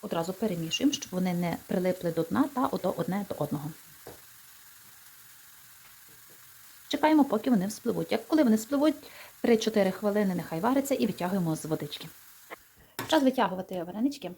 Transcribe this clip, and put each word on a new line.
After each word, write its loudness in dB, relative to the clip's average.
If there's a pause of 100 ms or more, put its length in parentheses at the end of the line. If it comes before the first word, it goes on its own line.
Одразу -4
перемішуємо, 0
щоб -8
вони 0
не -2 (100)
прилипли 0
до 0
дна 0
та 0
ото -2
одне -2
до -6
одного. -4 (3250)
Чекаємо, 6
поки 0
вони 4
вспливуть. -4
Як -2
коли 4
вони 6
вспливуть, 2 (460)
три-чотири 2
хвилини 0
нехай -4
вариться, 0
і 0
витягуємо -2
з -10
водички. -6 (1000)
Час 4
витягувати 0
варенички. -4